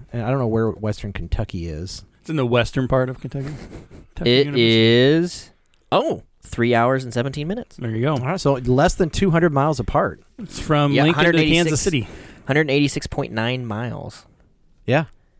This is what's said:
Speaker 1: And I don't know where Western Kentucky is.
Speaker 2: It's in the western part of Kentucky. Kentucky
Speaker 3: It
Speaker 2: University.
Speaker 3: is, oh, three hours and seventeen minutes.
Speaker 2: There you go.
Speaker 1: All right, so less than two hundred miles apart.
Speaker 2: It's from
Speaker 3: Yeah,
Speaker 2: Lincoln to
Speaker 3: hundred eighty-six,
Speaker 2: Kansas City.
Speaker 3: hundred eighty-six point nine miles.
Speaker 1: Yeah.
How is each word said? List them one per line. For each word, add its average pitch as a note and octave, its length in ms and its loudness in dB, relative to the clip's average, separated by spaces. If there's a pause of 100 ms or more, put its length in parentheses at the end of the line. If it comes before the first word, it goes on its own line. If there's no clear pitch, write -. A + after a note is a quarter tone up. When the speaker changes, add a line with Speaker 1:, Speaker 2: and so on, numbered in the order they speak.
(120)
Speaker 1:
And A#2 100 -6
I G#2+ 80 -4
don't C3+ 80 0
know B2+ 80 0
where A2 260 0
Western G#2 420 -6
Kentucky E2+ 540 -6
is. D#2+ 360 -10 (160)
Speaker 2:
It's - 100 -14
in D#3+ 60 -2
the C3 100 0
western A#2+ 400 0
part B2+ 220 0
of B2+ 120 -12
Kentucky. C3+ 260 -8 (680)
Kentucky - 160 -2
Speaker 3:
It C3+ 160 4
Speaker 2:
University. C3+ 160 0
Speaker 3:
is, A#2+ 880 4 (400)
oh, C4 320 0 (180)
three A#2+ 320 -2
hours B2 300 2
and A#2+ 100 -12
seventeen C3+ 360 -4
minutes. A#3 300 -8
Speaker 2:
There A#2 120 -6
you A2 120 -4
go. D3 100 0
Speaker 1:
All C#3 80 0
right, D#3 200 -4
so C#3 120 2
less B2+ 420 2
than F3 160 0
two G3 220 0
hundred E3 200 4
miles C#3 280 0
apart. A#2 420 -2 (160)
Speaker 2:
It's - 220 -12
from D3 320 2
Speaker 3:
Yeah, C3+ 100 4
Speaker 2:
Lincoln D#3 180 4
to D#3+ 60 4
Speaker 3:
hundred E3 140 4
eighty-six, D#3+ 240 4
Speaker 2:
Kansas D#3 160 0
City. D3 260 0 (400)
Speaker 3:
hundred D3 240 2
eighty-six C#3+ 380 0
point B2+ 240 -6
nine A#2+ 340 -2
miles. A2+ 580 -8 (600)
Speaker 1:
Yeah. C#3+ 200 2 (340)